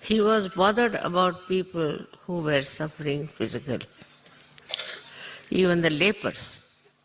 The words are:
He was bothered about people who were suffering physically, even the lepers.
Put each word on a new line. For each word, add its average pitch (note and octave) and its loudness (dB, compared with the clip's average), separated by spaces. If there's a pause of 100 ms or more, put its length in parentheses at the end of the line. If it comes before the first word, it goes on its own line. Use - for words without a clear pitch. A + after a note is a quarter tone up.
He A3 0
was G#3 4
bothered G#3 2
about F3 0
people F3+ -2 (280)
who F3+ -4
were D3+ 2
suffering D3+ -4
physically, A2+ -4 (1600)
even F3 4
the E3 4
lepers. - -2 (300)